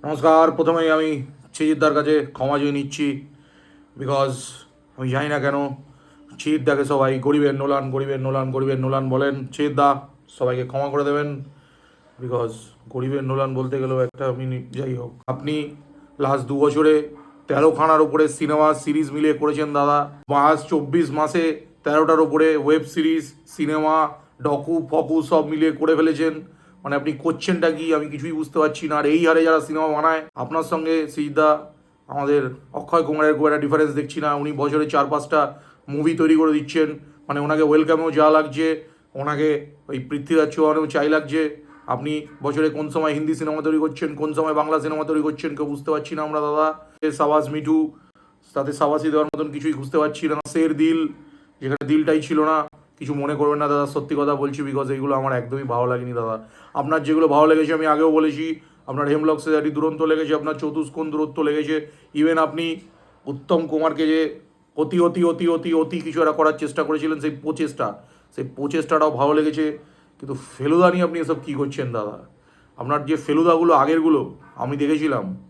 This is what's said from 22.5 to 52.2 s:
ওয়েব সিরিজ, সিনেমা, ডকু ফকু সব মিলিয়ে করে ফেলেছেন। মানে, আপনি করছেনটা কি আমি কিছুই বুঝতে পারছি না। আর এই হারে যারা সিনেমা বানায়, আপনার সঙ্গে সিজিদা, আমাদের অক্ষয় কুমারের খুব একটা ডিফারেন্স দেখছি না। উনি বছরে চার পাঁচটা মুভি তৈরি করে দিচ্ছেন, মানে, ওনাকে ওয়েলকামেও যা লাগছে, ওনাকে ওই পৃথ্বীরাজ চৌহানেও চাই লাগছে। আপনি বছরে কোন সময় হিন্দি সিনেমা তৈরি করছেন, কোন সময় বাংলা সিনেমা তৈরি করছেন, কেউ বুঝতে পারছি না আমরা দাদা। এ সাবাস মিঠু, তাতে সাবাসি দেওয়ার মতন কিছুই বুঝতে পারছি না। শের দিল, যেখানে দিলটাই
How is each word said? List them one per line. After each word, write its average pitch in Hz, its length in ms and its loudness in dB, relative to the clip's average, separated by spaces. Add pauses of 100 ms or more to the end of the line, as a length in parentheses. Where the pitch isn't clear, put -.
ওয়েব 156 200 4 (100)
সিরিজ, 160 300 0 (300)
সিনেমা, 156 420 0 (480)
ডকু 147 300 -2 (160)
ফকু 160 260 0 (140)
সব 156 120 4 (100)
মিলিয়ে 156 280 2
করে 160 180 4
ফেলেছেন। 160 360 2 (480)
মানে, 139 180 -4
আপনি 147 120 -4 (120)
করছেনটা 165 520 0
কি 160 100 -6 (100)
আমি 151 180 -2
কিছুই 156 260 -8
বুঝতে 151 220 -6
পারছি 151 280 0
না। 151 100 -2
আর 143 140 0
এই 170 120 4
হারে 160 200 6
যারা 160 220 4
সিনেমা 156 280 -2
বানায়, 156 260 2 (200)
আপনার 160 300 -4
সঙ্গে 160 220 0 (200)
সিজিদা, 151 340 2 (600)
আমাদের 143 340 0 (380)
অক্ষয় 160 260 0
কুমারের 151 300 2
খুব 151 120 2
একটা 151 160 2
ডিফারেন্স 151 360 2
দেখছি 143 240 -8
না। 147 60 0 (120)
উনি 151 80 -4 (120)
বছরে 151 220 0 (100)
চার 143 180 2
পাঁচটা 151 280 0 (480)
মুভি 151 320 0
তৈরি 160 200 4
করে 156 180 4
দিচ্ছেন, 151 300 0 (400)
মানে, 143 180 -4
ওনাকে 156 220 2
ওয়েলকামেও 156 500 4
যা 151 80 6 (100)
লাগছে, 151 300 0 (540)
ওনাকে 147 280 0 (420)
ওই 139 80 -6 (100)
পৃথ্বীরাজ 151 460 0
চৌহানেও 156 400 2
চাই 151 200 2
লাগছে। 156 280 -2 (520)
আপনি 139 180 -6 (300)
বছরে 147 340 0
কোন 151 180 -6
সময় 156 220 0
হিন্দি 156 240 -2
সিনেমা 156 260 -4
তৈরি 156 180 2
করছেন, 151 260 -4 (100)
কোন 151 180 -2
সময় 156 220 0
বাংলা 156 240 0
সিনেমা 156 260 -4
তৈরি 156 160 0
করছেন, 151 300 -4
কেউ 147 160 -4
বুঝতে 143 220 -10
পারছি 151 220 -6
না 156 120 -6
আমরা 151 180 -2
দাদা। 151 200 0 (400)
এ - 20 2 (100)
সাবাস 151 340 2
মিঠু, 156 260 0 (760)
তাতে 143 260 -4
সাবাসি 151 320 2
দেওয়ার 151 180 2
মতন 151 240 -6
কিছুই 147 260 -4
বুঝতে 135 220 -6
পারছি 151 280 -4
না। 151 40 0 (180)
শের 160 180 2 (120)
দিল, 165 160 2 (640)
যেখানে 135 300 -4
দিলটাই 156 360 2